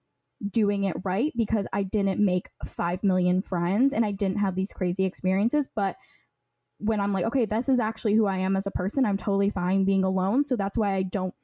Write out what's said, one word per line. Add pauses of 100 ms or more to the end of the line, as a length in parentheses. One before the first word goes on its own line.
(500)
doing
it
right
because
I
didn't
make (140)
five
million
friends
and
I
didn't
have
these
crazy
experiences.
But (840)
when
I'm
like,
"Okay,
this
is
actually
who
I
am
as
a
person,
I'm
totally
fine
being
alone."
So
that's
why
I
don't